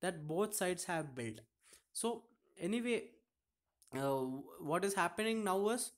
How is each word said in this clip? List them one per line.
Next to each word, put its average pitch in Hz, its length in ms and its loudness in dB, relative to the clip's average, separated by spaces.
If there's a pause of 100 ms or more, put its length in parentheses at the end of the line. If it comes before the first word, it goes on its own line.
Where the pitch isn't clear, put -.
that 170 260 -2
both 202 280 0
sides 180 300 0
have 156 300 -2
built. 117 260 -6 (520)
So 226 320 -2 (360)
anyway, 226 440 0 (920)
uh, 135 240 2 (520)
what 180 140 2
is 196 100 2
happening 214 500 2
now 196 240 4
is 240 300 0